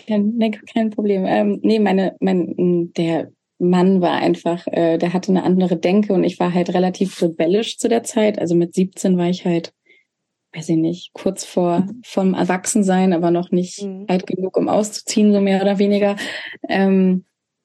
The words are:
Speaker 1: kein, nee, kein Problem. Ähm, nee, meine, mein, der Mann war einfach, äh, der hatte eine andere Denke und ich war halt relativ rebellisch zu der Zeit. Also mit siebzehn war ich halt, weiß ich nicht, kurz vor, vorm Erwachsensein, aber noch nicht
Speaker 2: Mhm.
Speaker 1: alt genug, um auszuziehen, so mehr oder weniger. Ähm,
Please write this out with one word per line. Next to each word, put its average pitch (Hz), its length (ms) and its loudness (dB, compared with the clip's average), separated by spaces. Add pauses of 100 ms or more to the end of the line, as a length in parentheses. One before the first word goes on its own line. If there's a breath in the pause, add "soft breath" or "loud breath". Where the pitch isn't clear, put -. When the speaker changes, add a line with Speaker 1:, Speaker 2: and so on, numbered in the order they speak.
Speaker 1:
kein, 214 280 0
nee, 220 160 0
kein 220 380 -4
Problem. 202 360 -2
Ähm, 202 380 0
nee, 214 160 2
meine, 190 400 2
mein, 175 800 0
der 165 340 -2 (280)
Mann 180 420 4
war 160 120 2
einfach, 170 540 -2
äh, 165 300 0
der 175 160 -2
hatte 185 180 -2
eine 185 120 2
andere 180 340 2
Denke 202 360 0
und 175 120 2
ich 175 140 -4
war 175 140 0
halt 180 200 0
relativ 185 480 -2
rebellisch 175 560 -2
zu 247 100 -4
der 226 160 0
Zeit. 214 360 0
Also 170 160 0
mit 170 180 0
siebzehn 185 440 0
war 175 120 0
ich 180 160 -4
halt, 170 280 -2 (800 soft breath)
weiß 160 160 -12
ich 165 80 2
nicht, 165 360 -4
kurz - 320 -6
vor, 175 420 0 (160)
vorm 190 300 0
Erwachsensein, 185 800 0
aber 170 180 0
noch 175 200 0
nicht 180 320 -4
Speaker 2:
Mhm. 196 240 -10
Speaker 1:
alt 185 200 -2
genug, 185 300 -4
um 170 100 0
auszuziehen, 208 640 0
so 202 80 4
mehr 196 220 2
oder 196 160 2
weniger. 202 380 2 (520 loud breath)
Ähm, 190 580 2 (400)